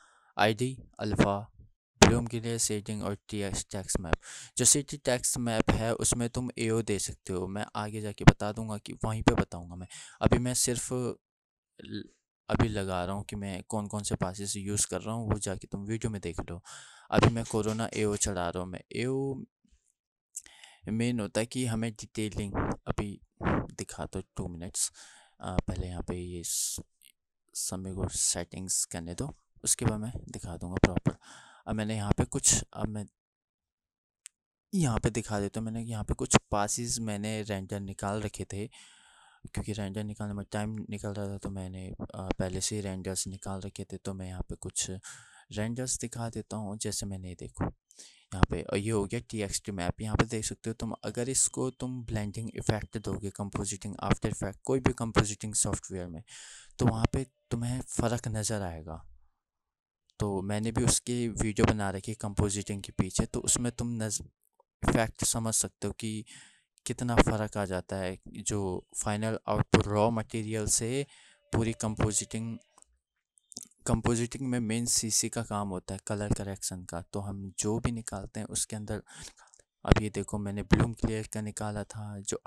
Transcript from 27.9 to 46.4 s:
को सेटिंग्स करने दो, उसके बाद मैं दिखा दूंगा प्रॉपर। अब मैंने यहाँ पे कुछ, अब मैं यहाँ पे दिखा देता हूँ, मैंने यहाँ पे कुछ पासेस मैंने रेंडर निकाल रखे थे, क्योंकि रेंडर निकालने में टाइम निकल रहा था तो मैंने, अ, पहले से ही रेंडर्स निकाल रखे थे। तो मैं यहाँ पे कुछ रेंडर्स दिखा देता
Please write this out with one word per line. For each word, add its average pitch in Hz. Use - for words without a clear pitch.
को 95
सेटिंग्स -
करने 85
दो, 147
उसके -
बाद 110
मैं 110
दिखा -
दूंगा 90
प्रॉपर। -
अब 110
मैंने 110
यहाँ 101
पे -
कुछ, -
अब 107
मैं 104
यहाँ 170
पे 123
दिखा 107
देता 101
हूँ, 110
मैंने 113
यहाँ 110
पे -
कुछ -
पासेस 117
मैंने 107
रेंडर 98
निकाल 98
रखे 101
थे, 101
क्योंकि -
रेंडर 101
निकालने 104
में 101
टाइम 107
निकल 104
रहा 101
था 98
तो 98
मैंने, 92
अ, -
पहले 95
से -
ही 104
रेंडर्स 92
निकाल 95
रखे 98
थे। 95
तो 98
मैं 95
यहाँ 92
पे -
कुछ -
रेंडर्स 120
दिखा 117
देता 107